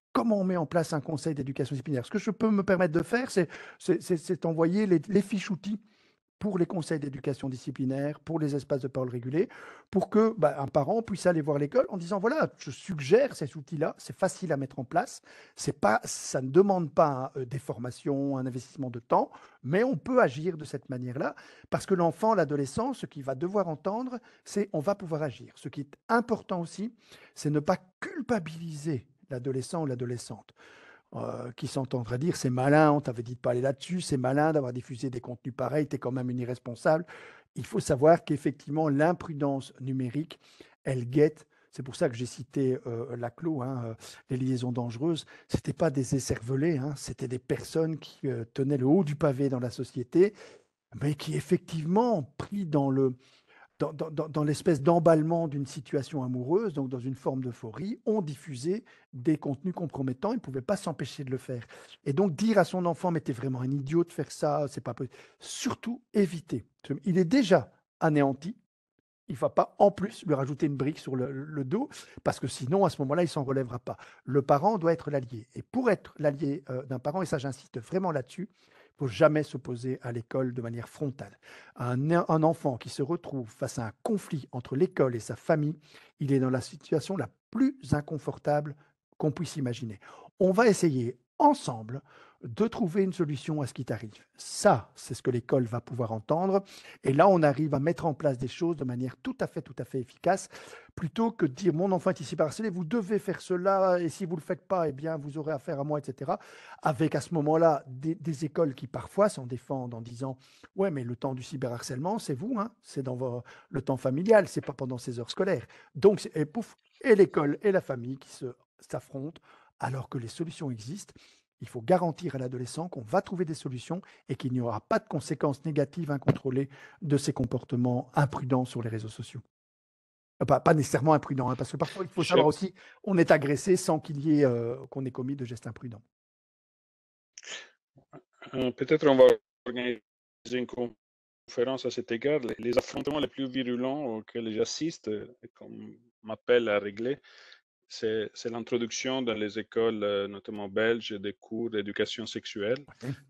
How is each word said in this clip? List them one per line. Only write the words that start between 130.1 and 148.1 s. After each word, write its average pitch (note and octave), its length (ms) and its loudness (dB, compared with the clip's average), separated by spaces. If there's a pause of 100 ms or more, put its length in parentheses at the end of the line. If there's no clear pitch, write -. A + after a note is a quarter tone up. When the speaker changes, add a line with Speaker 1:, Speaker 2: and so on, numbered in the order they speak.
Speaker 1:
Euh, B2+ 60 2
pas, C3 140 6
pas E3 120 6
nécessairement D3+ 400 4
imprudents, C3 380 2
hein, B2+ 60 -2
parce C3 160 -6
que - 40 -8
parfois, E3 260 -4
il E3+ 60 -6
faut - 140 -2
Speaker 2:
Je D3+ 60 0
Speaker 1:
savoir E3+ 180 6
aussi, F3 260 0 (320)
on F#3+ 140 2
est E3 120 6
agressé D3 460 4
sans D#3+ 240 0
qu'il C#3+ 260 -6
y D3+ 140 6
ait, C#3+ 60 8
euh, A#2+ 280 0 (140)
qu'on C3+ 160 -8
ait B2+ 60 -6
commis C3 260 -6
de C3 80 -8
gestes A#2 220 -12
imprudents. A2+ 340 -14 (2500)
Speaker 2:
Euh, C3 160 0
peut-être D3+ 360 2
on C3+ 100 10
va B2+ 80 12 (420)
organiser B2 340 -4 (520)
une B2 140 -2
conférence - 1200 -6
à B2 60 0
cet - 200 -8
égard. C#3 300 0
Les, A#2 180 -6
les A#2+ 200 0
affrontements C#3+ 400 -4
les C3+ 100 0
plus C3+ 220 -6
virulents B2+ 640 -4
auxquels A2+ 340 -8
j'assiste, A#2 580 -4
euh, G#2+ 180 -6 (160)
et A#2+ 60 -20
qu'on G#2+ 220 -20 (520)
m'appelle A2+ 480 2
à G#2 80 4
régler, G#2 400 -4 (720)
c'est, A2 420 -2